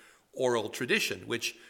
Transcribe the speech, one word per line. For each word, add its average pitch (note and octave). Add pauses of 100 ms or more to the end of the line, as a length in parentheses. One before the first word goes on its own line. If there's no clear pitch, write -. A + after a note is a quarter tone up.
(320)
oral A#2+
tradition, A#2
which A#2 (140)